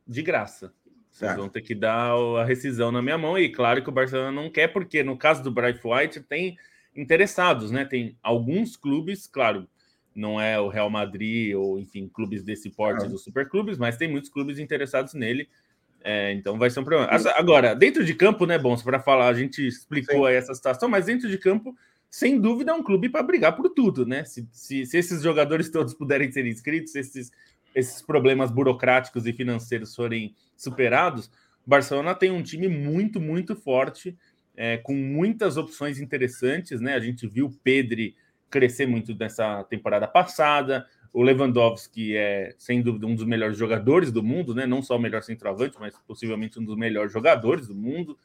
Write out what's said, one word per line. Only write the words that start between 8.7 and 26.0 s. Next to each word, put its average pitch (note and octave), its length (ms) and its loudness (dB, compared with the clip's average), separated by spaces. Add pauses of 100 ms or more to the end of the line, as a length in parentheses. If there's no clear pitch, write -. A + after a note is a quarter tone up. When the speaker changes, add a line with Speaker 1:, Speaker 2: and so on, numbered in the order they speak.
Speaker 1:
clubes, D#3 480 -4
claro, G#2+ 420 -2 (480)
não G#2+ 240 -4
é G#2+ 200 0
o G2+ 80 0
Real G#2 240 0
Madrid G#2+ 640 -4
ou, G2 240 -2
enfim, G2 280 -12
clubes G2+ 360 -6
desse G2+ 260 -10
porte G#2+ 360 -2
Speaker 2:
Não. G#2 40 -6
Speaker 1:
dos F#2+ 140 -10
superclubes, F#3 560 -4
mas A#2 180 -2
tem D#3+ 100 -2
muitos C#3 220 -6
clubes C#3+ 300 -6
interessados C#3 560 -4
nele. B2+ 340 -4 (540)
É, G2+ 300 -2
então G2+ 260 -4
vai B2 100 6
ser B2+ 120 -6
um - 20 -2
problema. C#3+ 260 2
Speaker 2:
Sim. - 60 4
Speaker 1:
Essa, A2 160 4
agora, D3+ 420 6
dentro A#3+ 320 4
de D#3+ 80 0
campo, F#3+ 320 4
né, E3 140 2
bom, B2 180 2
pra B2+ 220 -2
falar, B2+ 280 4
a B2 60 6
gente C3+ 320 -2
explicou C#3 540 -2
Speaker 2:
Sim. C3+ 80 6
Speaker 1:
aí B2+ 80 6
essa B2+ 180 -2
situação, B2+ 340 -2
mas G3 200 2
dentro B3 200 -2
de F#3+ 120 -2
campo, A3 360 0 (360)
sem C4 280 2
dúvida, A#3 320 2
é E4 40 2
um D#4+ 80 -4
clube F#3+ 260 2
pra D#4 140 -2
brigar B3+ 320 2
por F4 140 2
tudo, D#3 360 2
né? C3 180 -4
Se, A#2+ 280 -14
se, C3+ 340 -8
se C3+ 100 -4
esses E3+ 280 0
jogadores D#3+ 480 2
todos C#3 240 -2
puderem C#3 360 0